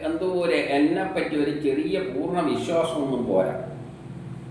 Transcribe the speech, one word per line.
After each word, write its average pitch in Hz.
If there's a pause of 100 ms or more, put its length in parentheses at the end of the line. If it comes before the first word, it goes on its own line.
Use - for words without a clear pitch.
എന്തോ 165
ഒരു, 175
എന്നെപ്പറ്റി 151
ഒരു 147
ചെറിയ 147
പൂർണ്ണ 175
വിശ്വാസമൊന്നും 139
പോരാ. 95 (960)